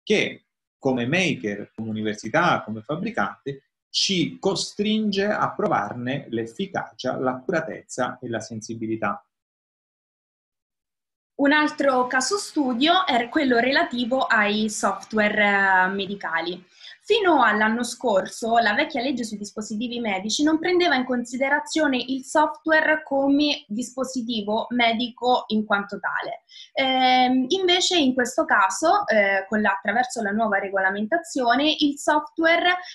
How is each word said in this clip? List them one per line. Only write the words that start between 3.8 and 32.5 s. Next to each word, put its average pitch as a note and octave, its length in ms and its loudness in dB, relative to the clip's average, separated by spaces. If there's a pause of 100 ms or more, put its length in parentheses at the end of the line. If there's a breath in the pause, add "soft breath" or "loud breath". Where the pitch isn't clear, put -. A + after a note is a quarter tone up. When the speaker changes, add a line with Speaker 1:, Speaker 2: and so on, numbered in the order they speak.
Speaker 1:
ci D#3+ 480 -2
costringe G3+ 880 -2
a E3+ 300 -2
provarne B2 760 -2
l'efficacia, - 880 -6
l'accuratezza B2+ 1000 -4
e B2 80 -12
la A2+ 120 -4
sensibilità. A2 840 -6 (2250)
Speaker 2:
Un C#4 120 4
altro C#4 560 2
caso C4 280 -2
studio D4+ 680 0
è A#3+ 220 0
quello C4 300 2
relativo B3+ 680 0
ai G#3+ 440 2
software, G3+ 1160 2
eh, - 20 2
medicali. F3+ 760 -6 (420 loud breath)
Fino F#4 340 4
all'anno A3 420 2
scorso A3+ 760 0
la G#3+ 160 2
vecchia C#4 260 -2
legge A#3+ 240 -4
sui G#3+ 140 -10
dispositivi A3 600 -8
medici G#3+ 440 -2
non D#4 160 4
prendeva F4 360 2
in B3+ 120 0
considerazione C4+ 920 0
il C4 260 -4
software D#4 800 2
come C#4 640 2
dispositivo A3+ 1040 -4
medico A#3+ 760 0
in G#3+ 180 0
quanto G3+ 340 -2
tale. - 440 -6 (320 loud breath)
Ehm, B3+ 760 4
invece F#4 480 2
in C4+ 160 4
questo B3+ 320 0
caso, D#4 600 2
eh, G3 420 2
con G#3+ 140 0
la, G3+ 80 2
attraverso A3 500 -2
la G3+ 120 -2
nuova G3+ 260 2
regolamentazione, A#3 1200 0
il C#4+ 200 0
software, E4 800 2 (180 loud breath)